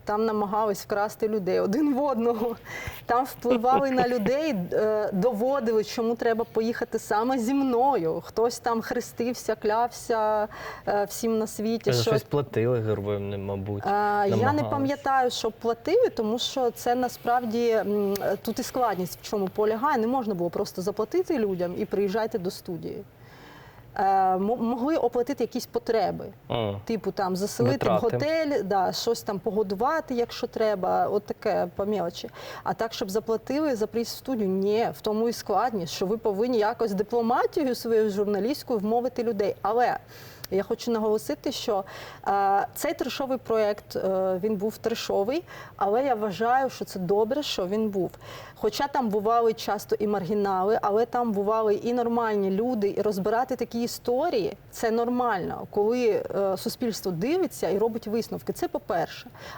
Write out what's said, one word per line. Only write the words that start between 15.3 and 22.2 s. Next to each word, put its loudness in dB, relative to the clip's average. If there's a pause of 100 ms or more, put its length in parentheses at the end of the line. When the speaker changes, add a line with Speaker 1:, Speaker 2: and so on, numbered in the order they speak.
Speaker 1:
що -2
платили, 2
тому -2
що 0
це 0
насправді, 0
м, 2 (280)
тут -6
і -2
складність -2
в -14
чому -2
полягає. 0
Не 2
можна 0
було -2
просто -6
заплатити -2
людям 0
і -2
приїжджайте 0